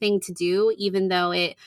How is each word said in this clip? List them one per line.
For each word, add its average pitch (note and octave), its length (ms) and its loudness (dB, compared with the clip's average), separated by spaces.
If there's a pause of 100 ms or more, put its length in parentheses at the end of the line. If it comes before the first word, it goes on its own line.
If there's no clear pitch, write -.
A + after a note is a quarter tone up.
thing G#3 200 2
to F#3 120 -10
do, F#3+ 440 2
even F#3+ 320 0
though F3+ 240 0
it, F3 240 -2 (100)